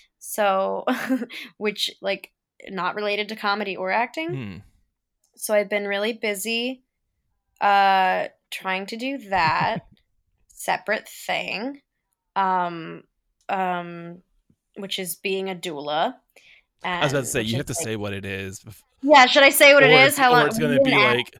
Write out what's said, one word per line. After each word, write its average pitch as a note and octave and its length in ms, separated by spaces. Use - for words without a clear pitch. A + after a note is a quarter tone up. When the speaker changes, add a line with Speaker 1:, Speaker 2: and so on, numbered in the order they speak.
Speaker 1:
So, G3 680
<laughs> A#3+ 680
which, G#3 340
like, G3 300
not F3+ 280
related G#3 340
to A3 60
comedy G3+ 380
or F#3 160
acting. B3 380
Speaker 2:
Hmm. A#2+ 280
Speaker 1:
So - 180
I've G3+ 160
been G3+ 160
really G3+ 260
busy, A3+ 720
uh, G3 640
trying F#3+ 360
to A3+ 100
do C4 200
that E3+ 560
Speaker 2:
<laughs> - 280
Speaker 1:
separate - 600
thing, F#3 720
um, F3 720
um, F3 760
which G3 220
is F#3 160
being F#3+ 340
a F#3+ 60
doula. E3 600
Speaker 2:
I F3+ 200
was C#3 80
about C#3 80
to B2 40
Speaker 1:
And - 20
Speaker 2:
say, C3+ 140
Speaker 1:
which A2 80
Speaker 2:
you A2+ 60
Speaker 1:
is, A#2+ 40
Speaker 2:
have C#3+ 80
to C3+ 80
Speaker 1:
like - 100
Speaker 2:
say A2 120
what G2+ 160
it G2 120
is G2 360
bef- - 220
Speaker 1:
Yeah, C4+ 240
should C#4+ 160
I C4+ 80
say C#4 240
what C#4+ 80
it B3+ 80
Speaker 2:
or B3+ 40
Speaker 1:
is? C4 140
Speaker 2:
it's, C#4 100
Speaker 1:
How B3+ 140
Speaker 2:
or B3 40
Speaker 1:
long A#3+ 100
Speaker 2:
it's A3+ 120
gonna - 160
Speaker 1:
you C4 100
Speaker 2:
be C4 80
Speaker 1:
gonna G#3 220
Speaker 2:
like, B2 240